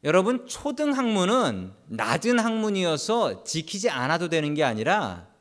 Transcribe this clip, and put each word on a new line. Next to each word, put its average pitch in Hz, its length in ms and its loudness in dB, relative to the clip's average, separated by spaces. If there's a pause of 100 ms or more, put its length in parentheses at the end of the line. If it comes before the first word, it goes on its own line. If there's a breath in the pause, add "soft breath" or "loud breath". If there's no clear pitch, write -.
여러분, 190 420 2
초등 294 460 -2
학문은 190 800 0 (140)
낮은 120 520 0
학문이어서 214 1040 0
지키지 190 440 -4
않아도 156 400 0
되는 151 240 0
게 151 100 0
아니라 113 680 0 (120)